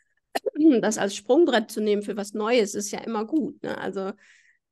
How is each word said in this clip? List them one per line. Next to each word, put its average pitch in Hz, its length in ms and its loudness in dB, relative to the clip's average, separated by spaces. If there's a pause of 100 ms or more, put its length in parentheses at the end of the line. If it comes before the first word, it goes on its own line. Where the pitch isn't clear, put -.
(360)
<clears throat> 294 460 4
das 214 160 0
als 196 180 -2
Sprungbrett 262 560 2
zu 214 100 -6
nehmen 208 220 0
für 208 140 -6
was 208 160 -10
Neues 214 420 0
ist 202 160 -6
ja 202 100 -8
immer 220 240 -4
gut, 285 380 -4
ne? - 140 -6
Also 190 360 -6 (580)